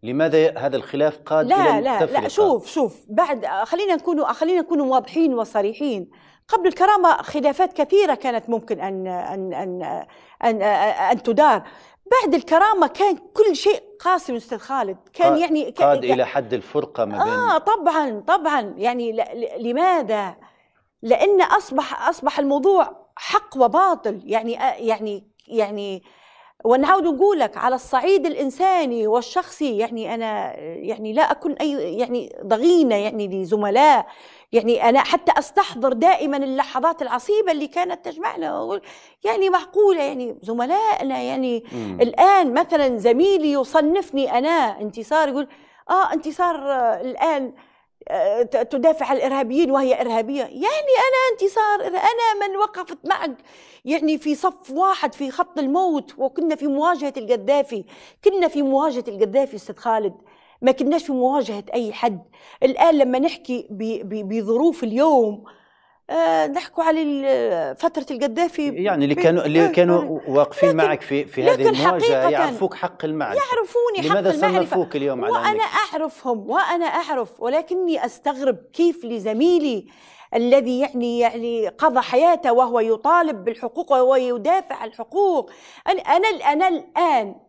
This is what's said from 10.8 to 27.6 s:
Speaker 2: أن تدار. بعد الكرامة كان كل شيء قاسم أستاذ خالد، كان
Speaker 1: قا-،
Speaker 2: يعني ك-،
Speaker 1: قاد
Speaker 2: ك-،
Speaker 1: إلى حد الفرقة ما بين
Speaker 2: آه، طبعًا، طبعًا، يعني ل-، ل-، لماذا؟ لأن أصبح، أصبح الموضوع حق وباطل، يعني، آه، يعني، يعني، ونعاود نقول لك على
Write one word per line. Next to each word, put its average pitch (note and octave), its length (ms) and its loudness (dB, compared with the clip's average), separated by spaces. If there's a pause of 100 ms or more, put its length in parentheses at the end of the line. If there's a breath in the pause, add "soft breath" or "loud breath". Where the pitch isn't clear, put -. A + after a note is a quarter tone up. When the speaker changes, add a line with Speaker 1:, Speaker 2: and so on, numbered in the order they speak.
Speaker 2:
أن A#3+ 120 -2
تدار. A#3 400 4 (600 loud breath)
بعد D4+ 120 0
الكرامة F4 520 2
كان F#4+ 300 0 (180)
كل G#4+ 220 4
شيء - 260 0 (180)
قاسم F4 340 -2
أستاذ A#3 240 -8
خالد، G#3+ 380 -4 (160)
كان D4+ 240 4
Speaker 1:
قا-، D#4 40 2
Speaker 2:
يعني D#4 300 -2
ك-، - 120 -2
Speaker 1:
قاد C#3+ 180 4
Speaker 2:
ك-، B2 100 -2
Speaker 1:
إلى B2+ 160 2
حد B2 280 -4
الفرقة D3 500 -4
ما G#2 200 -2
بين A4+ 80 -2
Speaker 2:
آه، A#4+ 260 0
طبعًا، D#4 680 0
طبعًا، D4 500 0
يعني A#3 360 -4
ل-، A3 40 -6
ل-، A3+ 520 -6
لماذا؟ A#3+ 680 0 (680 soft breath)
لأن F#4 400 2
أصبح، D4 680 -2
أصبح D4 300 -4
الموضوع C#4+ 680 0 (100)
حق - 400 -4
وباطل، C4+ 680 2
يعني، A3+ 360 -4
آه، C4 140 0
يعني، G#3+ 500 -6 (240)
يعني، G3+ 540 -4 (600 soft breath)
ونعاود C#4+ 400 4
نقول E4+ 360 4
لك G#3+ 160 -2
على B3+ 180 0